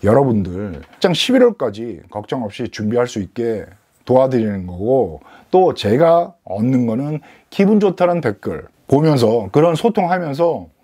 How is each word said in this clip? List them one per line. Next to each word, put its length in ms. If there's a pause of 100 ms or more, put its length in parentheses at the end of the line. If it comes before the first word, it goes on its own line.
여러분들 760 (120)
직장 200
십일월까지 960
걱정 320
없이 280
준비할 360
수 140
있게 460 (380)
도와드리는 640
거고, 560 (300)
또 220
제가 600 (100)
얻는 440
거는 320 (300)
기분 300
좋다는 420
댓글 460 (200)
보면서 640
그런 240
소통하면서 920 (160)